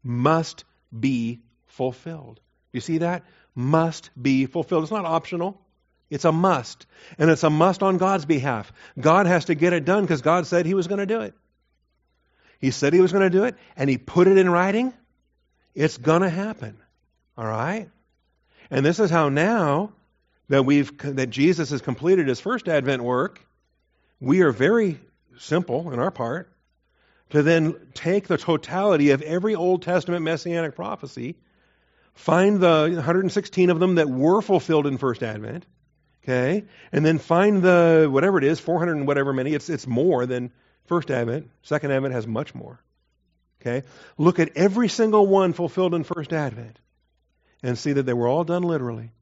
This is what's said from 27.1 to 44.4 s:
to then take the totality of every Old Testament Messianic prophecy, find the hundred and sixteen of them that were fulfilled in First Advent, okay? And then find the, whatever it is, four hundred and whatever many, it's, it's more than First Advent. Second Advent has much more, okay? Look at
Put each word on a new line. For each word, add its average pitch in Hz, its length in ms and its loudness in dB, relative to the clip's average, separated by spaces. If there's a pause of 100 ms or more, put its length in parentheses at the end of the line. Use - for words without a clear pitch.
to 151 120 2
then 165 320 2 (200)
take 196 340 -4
the 170 80 0
totality 165 720 0
of 139 120 2
every 180 320 -4
Old 180 280 -2
Testament 175 400 -2
Messianic 165 540 -4
prophecy, 170 600 -12 (760)
find 185 460 2
the 165 400 4
hundred 170 240 0
and 180 80 -2
sixteen 185 380 2
of 165 100 0
them 185 140 2
that 151 160 2
were 160 320 2
fulfilled 160 440 0
in 135 120 -2
First 127 240 -4
Advent, 110 420 -10 (580)
okay? 131 420 -2 (280)
And 147 120 0
then 160 140 4
find 190 440 2
the, 170 480 6
whatever 175 280 2
it 135 60 0
is, 151 160 0
four 170 180 -2
hundred 165 200 -2
and 139 80 -4
whatever 139 260 0
many, 135 220 -4
it's, 147 160 -6
it's 143 160 -6
more 127 400 0
than 123 260 -6 (320)
First 170 260 -4
Advent. 123 400 -4 (120)
Second 147 300 -4
Advent 135 220 -2
has 110 120 -6
much 117 280 -8
more, 123 240 -18 (840)
okay? 123 240 -6 (320)
Look 170 200 2
at 160 180 0